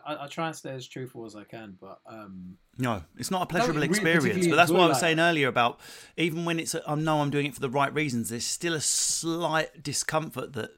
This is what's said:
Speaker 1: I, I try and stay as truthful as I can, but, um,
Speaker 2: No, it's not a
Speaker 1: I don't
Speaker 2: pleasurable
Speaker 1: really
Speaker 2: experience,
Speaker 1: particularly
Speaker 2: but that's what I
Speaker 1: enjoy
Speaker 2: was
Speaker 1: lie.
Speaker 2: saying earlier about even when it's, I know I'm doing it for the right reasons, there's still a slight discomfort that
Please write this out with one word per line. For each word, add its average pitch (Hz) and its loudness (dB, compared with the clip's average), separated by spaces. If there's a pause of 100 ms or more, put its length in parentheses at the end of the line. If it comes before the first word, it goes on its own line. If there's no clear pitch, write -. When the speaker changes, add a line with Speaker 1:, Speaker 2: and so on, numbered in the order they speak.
Speaker 1:
I, 147 -8
I - -12
try 165 -4
and 156 -6
stay - -10
as 131 -10
truthful 123 -12
as 107 -14
I 101 -16
can, 107 -16
but, 95 -18
um, 95 -14 (200)
Speaker 2:
No, 117 -2 (160)
it's 123 -6
not 190 0
a - 0
Speaker 1:
I 180 0
don't - -6
Speaker 2:
pleasurable 165 0
Speaker 1:
really 143 2
Speaker 2:
experience, 170 4
Speaker 1:
particularly 175 4
Speaker 2:
but 151 4
that's 165 8
what 180 6
I - 10
Speaker 1:
enjoy 170 8
Speaker 2:
was 143 4
Speaker 1:
lie. 175 2
Speaker 2:
saying 160 4
earlier 165 4
about 120 2 (380)
even 165 0
when 170 0
it's, 160 -6 (100)
I 151 -2
know 156 2
I'm 143 2
doing 143 0
it 143 -4
for - -10
the 135 -2
right 139 0
reasons, 123 -2
there's 117 -6
still - -2
a 151 -2
slight 160 0
discomfort 147 -4
that 110 -6